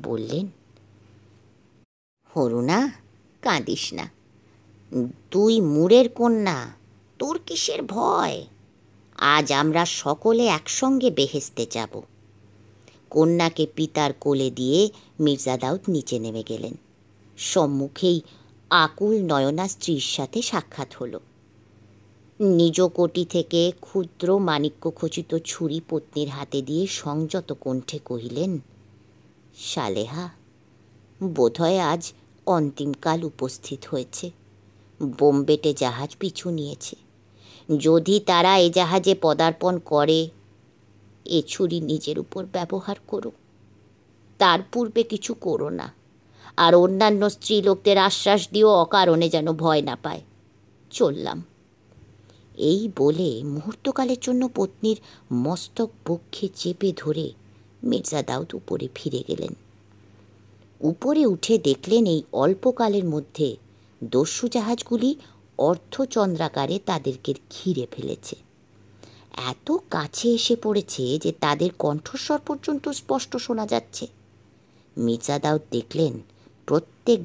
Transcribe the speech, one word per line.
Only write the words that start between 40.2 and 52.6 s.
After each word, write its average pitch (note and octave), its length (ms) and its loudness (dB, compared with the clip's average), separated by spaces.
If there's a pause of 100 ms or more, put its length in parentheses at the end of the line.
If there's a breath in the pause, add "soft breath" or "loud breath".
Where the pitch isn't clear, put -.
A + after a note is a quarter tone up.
এ D#3+ 220 0
ছুরি E3+ 340 -2
নিজের D3+ 380 -4
উপর F#3 340 -8
ব্যবহার F#3+ 440 -6 (100)
করো। G#3 260 -8 (1080)
তার F3+ 200 6 (140)
পূর্বে A#3 300 0
কিছু - 320 -6
করো D#3+ 340 -4
না। - 260 -8 (600 loud breath)
আর E3+ 180 6
অন্যান্য G3 560 6
স্ত্রীলোকদের G3 680 2
আশ্বাস G3 540 2
দিও G#3+ 180 6
অকারণে E3+ 580 6
যেন D#3+ 240 0
ভয় D#3 300 2
না C3+ 140 -4
পায়। D3+ 240 -8 (720)
চললাম।" D#3 520 -2 (1120 soft breath)
এই G3 400 0